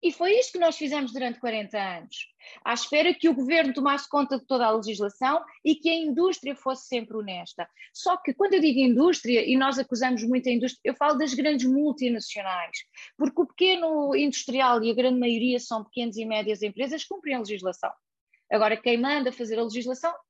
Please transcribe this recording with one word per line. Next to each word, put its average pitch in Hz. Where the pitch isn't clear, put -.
E 339
foi 381
isto 508
que 359
nós 330
fizemos 277
durante 240
quarenta 220
anos, 185
à 220
espera 302
que 320
o 311
governo 277
tomasse 277
conta 277
de -
toda 247
a 220
legislação 220
e 302
que 320
a 330
indústria 320
fosse 262
sempre 226
honesta. 185
Só 359
que 277
quando 392
eu 370
digo 294
indústria, 254
e 254
nós 269
acusamos 247
muito 247
a 247
indústria, 240
eu 262
falo 294
das 269
grandes 262
multinacionais, 240
porque 294
o 302
pequeno 320
industrial 254
e 233
a 220
grande 254
maioria 240
são 226
pequenas 233
e 226
médias 214
empresas 254
que -
cumprem 339
a 254
legislação. 196
Agora, 214
quem 233
manda 269
fazer 226
a 233
legislação 247